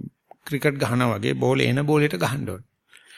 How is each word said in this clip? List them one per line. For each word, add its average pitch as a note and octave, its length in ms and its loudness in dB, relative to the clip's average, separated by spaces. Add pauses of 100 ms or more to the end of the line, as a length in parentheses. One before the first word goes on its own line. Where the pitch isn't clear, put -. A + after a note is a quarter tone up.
(420)
ක්‍රිකට් C#3+ 360 -2
ගහනවා B2 340 0
වගේ G#2+ 220 0
බෝලේ B2+ 360 2
එන B2+ 120 2
බෝලේට D3 360 2
ගහන්න C#3 280 -2
ඕනේ. F#2+ 220 -10 (500)